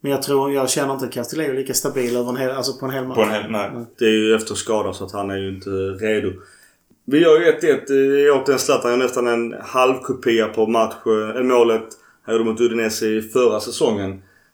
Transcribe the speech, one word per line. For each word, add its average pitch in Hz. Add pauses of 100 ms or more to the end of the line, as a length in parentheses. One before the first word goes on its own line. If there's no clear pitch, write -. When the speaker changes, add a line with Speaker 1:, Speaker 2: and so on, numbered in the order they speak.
Speaker 1:
Men 143
jag 135
tror, 139
jag 131
känner 139
inte 135
att 120
Castillejo 143
är 131
lika 135
stabil 123
över 123
en 123
hel, 131
alltså 131
på 135
en 127
hel 131
match. 131
Speaker 2:
På 110
en 107
hel, 107
nej. 104
Speaker 1:
Mm. 120 (120)
Speaker 3:
Det 120
är 110
ju 110
efter 107
skada 101
så 95
att 90
han 98
är 98
ju 98
inte 95 (340)
redo. 104 (760)
Vi 139
gör 160
ju 175
ett 156
ett. 147
Det 139
är 139
återigen 135
Zlatan, 127
jag 123
är 131
nästan 120
en 117
halv 131
kopia 113
på 107
matchen, 110
eller 123
målet. 117 (340)
Han 113
gjorde 113
mot 110
Udinese 113
i 107
förra 110
säsongen. 101 (320)